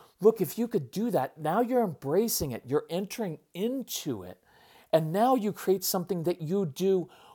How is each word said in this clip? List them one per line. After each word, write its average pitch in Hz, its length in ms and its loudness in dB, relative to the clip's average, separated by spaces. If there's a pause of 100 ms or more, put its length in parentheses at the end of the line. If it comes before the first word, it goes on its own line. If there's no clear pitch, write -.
(200)
Look, 220 220 4
if 151 160 -2
you 233 100 0
could 170 240 -4
do 226 200 -2
that, 135 260 0
now 160 240 0
you're 247 220 2
embracing 175 680 0
it. 113 140 -6
You're 135 240 0
entering 185 500 -6 (140)
into 180 720 -4
it. 92 160 -14 (540)
And 160 180 2
now 226 220 4
you 214 180 2
create 190 320 0
something 180 400 -2
that 175 160 0
you 175 280 0
do 180 420 0 (260)